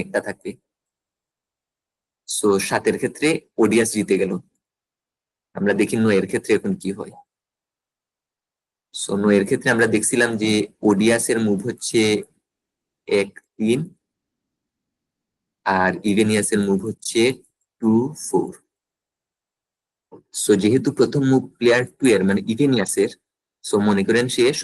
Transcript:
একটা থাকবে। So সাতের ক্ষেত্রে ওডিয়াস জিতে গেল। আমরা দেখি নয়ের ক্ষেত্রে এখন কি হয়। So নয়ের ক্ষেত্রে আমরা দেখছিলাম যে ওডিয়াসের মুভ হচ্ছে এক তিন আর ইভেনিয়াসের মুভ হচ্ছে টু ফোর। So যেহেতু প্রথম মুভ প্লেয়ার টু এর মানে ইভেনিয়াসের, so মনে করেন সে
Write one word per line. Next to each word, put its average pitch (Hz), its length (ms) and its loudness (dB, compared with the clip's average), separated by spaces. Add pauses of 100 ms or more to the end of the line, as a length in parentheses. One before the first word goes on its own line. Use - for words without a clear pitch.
একটা 101 220 -6
থাকবে। 98 240 -10 (1900)
So 104 100 0 (200)
সাতের 107 340 -2
ক্ষেত্রে 139 260 -4 (360)
ওডিয়াস 110 340 2
জিতে 98 240 0
গেল। 95 100 -2 (1300)
আমরা 101 240 0
দেখি 107 140 -2 (100)
নয়ের 98 260 2
ক্ষেত্রে 120 260 -4
এখন 101 140 -4 (100)
কি 92 160 -8
হয়। - 160 -12 (1900)
So - 100 -10 (120)
নয়ের 101 240 4
ক্ষেত্রে 131 280 0
আমরা 113 200 4
দেখছিলাম 120 340 0 (120)
যে 110 100 0 (380)
ওডিয়াসের 110 480 2 (100)
মুভ 101 100 0 (100)
হচ্ছে - 340 -2 (1080)
এক 98 220 0 (280)
তিন 113 220 0 (1900)
আর 92 260 2 (200)
ইভেনিয়াসের 107 560 0
মুভ 98 120 0 (100)
হচ্ছে - 320 -4 (600)
টু 110 120 2 (340)
ফোর। - 240 -2 (1900)
So - 80 0 (120)
যেহেতু 127 260 0 (100)
প্রথম 127 220 0 (100)
মুভ 131 120 2 (160)
প্লেয়ার 120 240 2 (140)
টু - 60 -4 (100)
এর 92 160 2
মানে 98 120 0 (120)
ইভেনিয়াসের, 117 580 0 (560)
so - 80 -2 (120)
মনে 98 200 2
করেন 117 180 2 (100)
সে 120 80 2 (200)